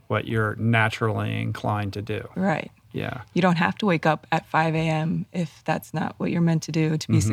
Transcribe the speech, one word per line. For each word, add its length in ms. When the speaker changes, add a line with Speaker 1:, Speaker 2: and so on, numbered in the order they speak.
Speaker 1:
what 220
you're 260
naturally 880
inclined 520
to 60
do. 260
Speaker 2:
Right. 340
Speaker 1:
Yeah. 300
Speaker 2:
You 80
don't 160
have 200
to 80
wake 200
up 260
at 140
five 280
A 40
M 420
if 360
that's 260
not 240
what 140
you're 100
meant 220
to 100
do 240
to 120
be 100
Speaker 1:
Mm-hmm. 140